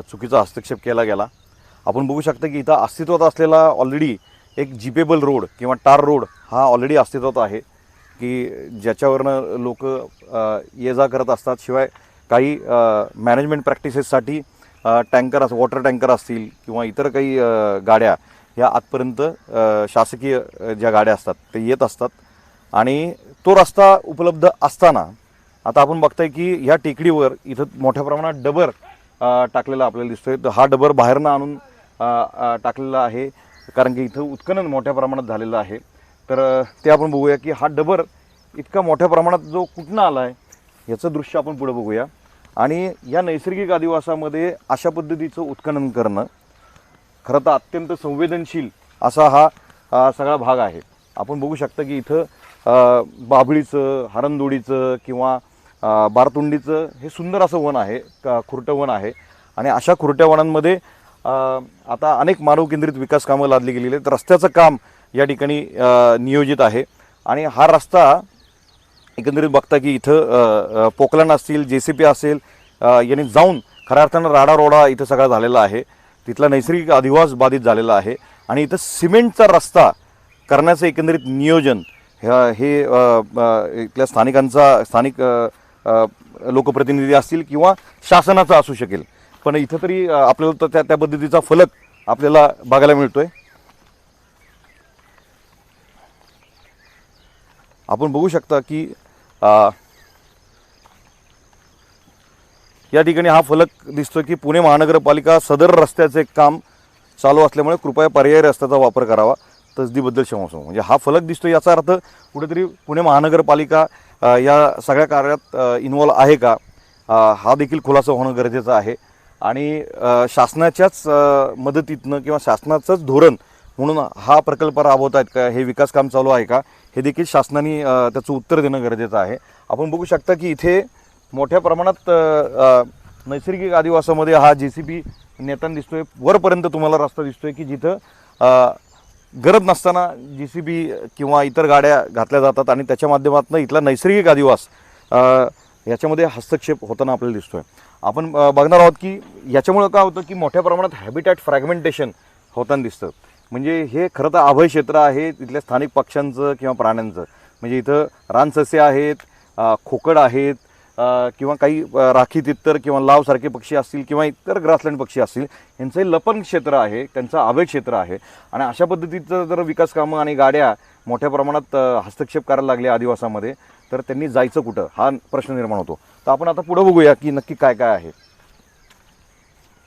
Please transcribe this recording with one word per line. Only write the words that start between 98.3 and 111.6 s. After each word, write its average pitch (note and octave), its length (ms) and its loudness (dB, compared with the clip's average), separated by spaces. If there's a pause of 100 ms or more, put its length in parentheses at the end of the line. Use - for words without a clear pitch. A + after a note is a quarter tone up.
की, D3+ 340 -10 (480)
अ, G#2 280 6 (3250)
या D3+ 80 4
ठिकाणी E3+ 280 2
हा D#3+ 120 6
फलक D#3+ 260 2 (280)
दिसतो D3 320 -4
की E3+ 80 -4
पुणे D3+ 240 -2
महानगरपालिका D3+ 800 4
सदर D#3 300 4
रस्त्याचे D#3 540 2
काम D3+ 360 2 (640)
चालू C#3+ 180 4
असल्यामुळे D3+ 440 2
कृपया D3 240 0
पर्यायी D3 340 4
रस्त्याचा C#3 340 0
वापर B2+ 280 2
करावा, A2 300 2 (460)
तसदीबद्दल B2+ 440 -4
क्षमा A2+ 160 -8
मागतो. E2 220 -12
म्हणजे F2 200 -8
हा A#2+ 160 2
फलक D3+ 240 0
दिसतो E3+ 260 -8
याचा E3 240 2